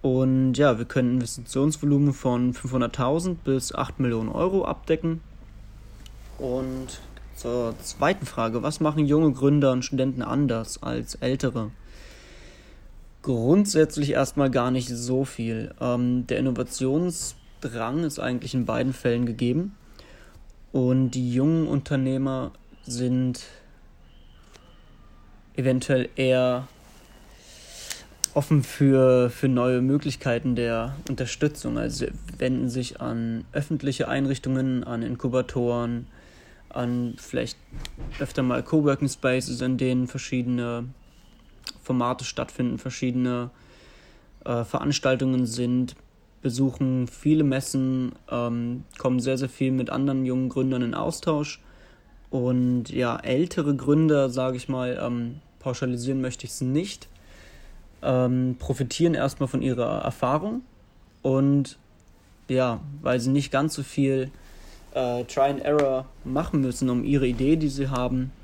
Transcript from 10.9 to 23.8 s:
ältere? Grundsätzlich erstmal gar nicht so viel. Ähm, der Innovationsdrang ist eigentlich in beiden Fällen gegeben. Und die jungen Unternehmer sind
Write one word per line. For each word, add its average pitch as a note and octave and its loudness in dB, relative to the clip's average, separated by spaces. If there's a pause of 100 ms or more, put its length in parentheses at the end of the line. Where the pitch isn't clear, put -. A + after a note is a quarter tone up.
ältere? B2 -2 (1500)
Grundsätzlich D3+ 4
erstmal C3+ 2
gar B2+ 2
nicht B2+ -2
so B2 -2
viel. A2+ -6
Ähm, B2 0
der A2 -2
Innovationsdrang C3 -2
ist D3+ -4
eigentlich B2 -4
in B2 2
beiden B2 0
Fällen A#2+ 0
gegeben. B2 0 (960)
Und B2+ 4
die B2 -2
jungen D3+ 4
Unternehmer C3+ -2 (340)
sind B2+ 0 (2000)